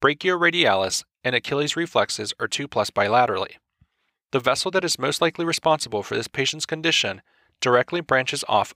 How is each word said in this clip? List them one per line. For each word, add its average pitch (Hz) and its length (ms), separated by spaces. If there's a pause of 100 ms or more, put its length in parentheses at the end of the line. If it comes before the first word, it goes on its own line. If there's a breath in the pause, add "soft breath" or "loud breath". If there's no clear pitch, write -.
brachioradialis, 151 1040 (180)
and 123 120
Achilles 143 420
reflexes 110 640
are 113 80
two - 180
plus 107 240
bilaterally. 104 680 (760)
The 139 80
vessel 131 300
that 185 140
is 165 140
most 139 220
likely 170 240
responsible 151 600
for 113 100
this 117 140
patient's 143 360
condition 156 560 (400)
directly 127 400
branches 131 480
off 107 280